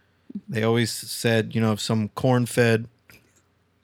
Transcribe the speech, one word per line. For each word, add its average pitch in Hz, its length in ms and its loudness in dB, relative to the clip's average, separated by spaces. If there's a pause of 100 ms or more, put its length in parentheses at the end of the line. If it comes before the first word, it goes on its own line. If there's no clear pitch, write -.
(480)
They 120 160 -4
always 113 280 2
said, 113 640 -2
you 113 60 0
know, 110 120 2
if 101 80 -4
some 110 280 -2
corn-fed, 120 760 2 (960)